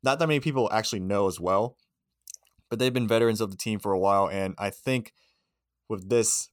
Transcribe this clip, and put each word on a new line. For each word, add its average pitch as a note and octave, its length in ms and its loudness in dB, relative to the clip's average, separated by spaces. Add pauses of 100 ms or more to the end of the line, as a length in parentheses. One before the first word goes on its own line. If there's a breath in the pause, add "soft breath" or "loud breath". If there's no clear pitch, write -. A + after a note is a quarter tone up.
not C3+ 160 2
that E3 100 2
many D3+ 120 2
people C3+ 320 0
actually A2 280 -2
know G2 280 0
as E2+ 120 -6
well, G2 360 0 (920)
but A#2 100 -6
they've B2+ 160 0
been A#2+ 140 0
veterans A2+ 320 2
of G#2 100 -2
the F#2+ 60 -14
team G#2+ 240 -4
for G2+ 120 -2
a F#2 60 2
while. G2 300 4
And G2 300 -4
I G2+ 120 -4
think B2+ 420 -6 (760)
with F#2+ 200 -8
this A#2 440 0